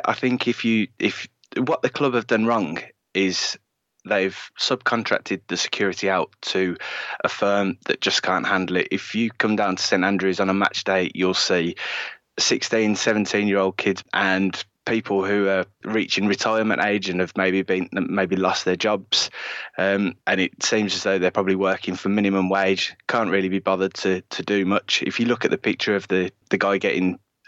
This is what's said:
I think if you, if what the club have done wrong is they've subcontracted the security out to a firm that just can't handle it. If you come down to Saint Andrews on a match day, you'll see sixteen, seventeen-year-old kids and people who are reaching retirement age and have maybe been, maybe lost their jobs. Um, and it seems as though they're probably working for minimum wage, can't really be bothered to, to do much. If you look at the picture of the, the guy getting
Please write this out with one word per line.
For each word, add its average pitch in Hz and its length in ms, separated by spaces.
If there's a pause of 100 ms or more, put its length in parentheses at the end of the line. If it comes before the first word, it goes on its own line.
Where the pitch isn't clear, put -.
I 113 80
think 127 340
if 117 200
you, 110 220 (100)
if - 280 (300)
what 127 240
the - 80
club 139 240
have 117 140
done 110 180
wrong 104 320 (380)
is 92 440 (460)
they've 95 340 (200)
subcontracted - 880
the 87 80
security 98 540
out 92 200 (120)
to 90 340 (480)
a - 60
firm 101 560
that - 160
just - 200
can't 92 240
handle 95 300
it. 90 140
If - 240
you 113 160
come 107 260
down 98 200
to - 60
Saint 92 220
Andrews 95 360
on 98 100
a 95 40
match - 300
day, 92 300
you'll 92 180
see 87 440 (600)
sixteen, 110 560
seventeen-year-old 101 840
kids - 340
and 95 500 (220)
people 101 400
who 101 240
are 95 160 (200)
reaching 107 420
retirement 110 580
age 101 240
and 90 120
have 90 140
maybe 95 280
been, 92 300
maybe 95 440
lost 92 300
their 92 100
jobs. - 540 (480)
Um, 98 380 (100)
and 92 120
it - 240
seems 104 320
as 95 80
though 98 160
they're 90 120
probably 95 260
working 95 380
for 98 160
minimum 98 400
wage, 95 440 (140)
can't 113 220
really 95 180
be 95 100
bothered 95 360
to, 95 260
to - 220
do 101 240
much. - 360
If - 160
you 120 60
look 120 220
at - 40
the - 60
picture 107 400
of 95 120
the, 92 220 (200)
the 98 80
guy 98 180
getting 92 420 (300)